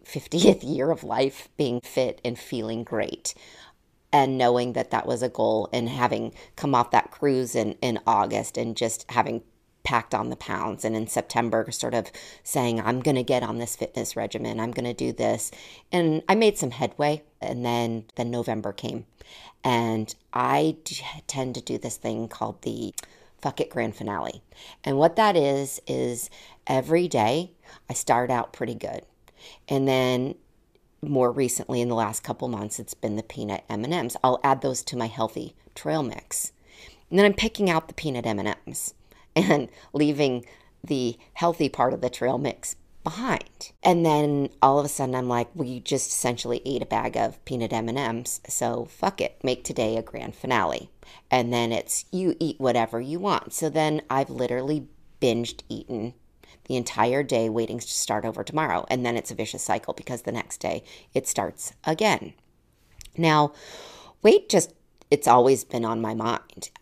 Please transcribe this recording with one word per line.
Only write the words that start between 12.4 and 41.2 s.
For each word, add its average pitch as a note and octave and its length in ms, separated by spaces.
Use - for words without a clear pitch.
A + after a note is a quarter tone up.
saying, A#2+ 360
"I'm B2 200
gonna B2+ 240
get B2 180
on A#2 160
this A#2 180
fitness - 400
regimen, A2+ 440
I'm A#2 120
gonna A#2+ 220
do B2 180
this." A2+ 380
And E3 380
I F#3+ 60
made G#3+ 220
some C3+ 140
headway, D3 520
and B2 240
then, A#2 400
then A#2+ 140
November A2+ 440
came. A#2 320
And A2+ 500
I C#3+ 500
d-, - 180
tend C3 280
to A#2+ 60
do A#2+ 160
this A#2+ 200
thing A2+ 300
called A2 340
the A2+ 320
Fuck - 180
It - 120
Grand A2 240
Finale. G2 480
And C3+ 140
what E3+ 180
that G#3 200
is, C#3 520
is B2 420
every D#3 400
day C#3 460
I B2 40
start B2 360
out A#2+ 240
pretty B2+ 220
good. G2+ 260
And C3+ 200
then B2+ 480
more C3 300
recently, B2+ 500
in A#2+ 80
the A#2 60
last A2+ 280
couple B2+ 240
months, G#2+ 320
it's G#2 140
been - 220
the A2 80
peanut G#2 440
M G#2+ 160
and D3 100
Ms. C3+ 300
I'll B2+ 200
add C3+ 180
those C3 220
to - 120
my A#2 120
healthy - 480
trail D#3 300
mix. - 480
And F3 80
then G3+ 80
I'm G3+ 80
picking G#3+ 340
out D#3+ 200
the - 80
peanut B2 320
M G#2+ 100
and G2+ 180
Ms - 260
and D#3 340
leaving C#3+ 520
the B2 340